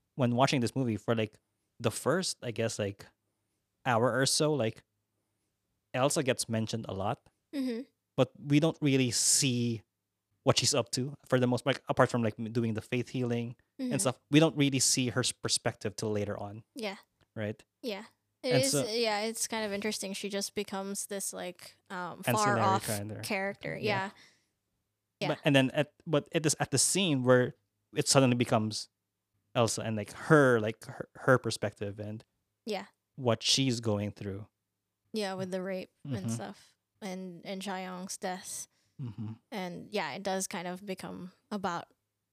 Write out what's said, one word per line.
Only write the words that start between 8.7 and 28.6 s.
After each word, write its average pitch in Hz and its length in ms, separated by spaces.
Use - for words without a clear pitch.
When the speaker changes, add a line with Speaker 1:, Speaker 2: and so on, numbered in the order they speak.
Speaker 1:
really 135 300
see 120 720
what 131 160
she's - 160
up 120 160
to 135 240
for 127 120
the 123 80
most 123 180
part, 135 240
apart 131 220
from, 120 120
like, 110 160
m-, 110 140
doing 117 220
the 107 60
faith 120 280
healing 120 460
Speaker 2:
Mm-hmm. 254 120
Speaker 1:
and 143 100
stuff. 123 180
We 143 80
don't 160 180
really 139 220
see 123 300
her 123 120
s-, - 120
perspective - 640
till 110 160
later 104 280
on. 101 240
Speaker 2:
Yeah. 208 220
Speaker 1:
Right? 107 280
Speaker 2:
Yeah. 214 240
It 269 80
Speaker 1:
And 262 120
Speaker 2:
is, 269 100
Speaker 1:
so - 100
Speaker 2:
yeah, 220 380
it's 226 260
kind 220 180
of 202 80
interesting. 202 400
She 196 160
just 202 260
becomes 196 520
this, 196 260
like, 180 440
um, 180 360
Speaker 1:
Ancillary - 80
Speaker 2:
far 208 260
off 190 420
Speaker 1:
kinda. 104 200
Speaker 2:
character. 196 560
Speaker 1:
Yeah. 208 240
Speaker 2:
Yeah. 196 100
Yeah. 185 100
Speaker 1:
But, 147 140
and 143 120
then 131 160
at, 147 220
but 151 260
it 156 140
is 151 140
at - 120
the 139 60
scene 156 460
where 123 320
it 147 120
suddenly 131 280
becomes 110 540